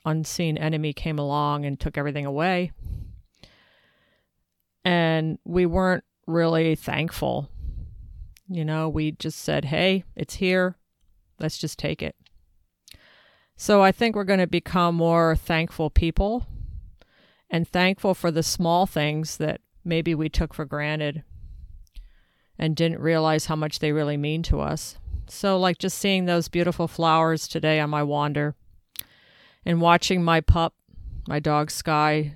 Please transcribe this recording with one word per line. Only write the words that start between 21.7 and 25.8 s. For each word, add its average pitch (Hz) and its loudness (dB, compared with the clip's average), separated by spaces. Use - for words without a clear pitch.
and 156 -2
didn't 165 0
realize 156 2
how 156 -2
much 151 -4
they 151 0
really 147 0
mean 151 -2
to 143 2
us. 151 -6
So, 190 0
like, 180 2
just - -4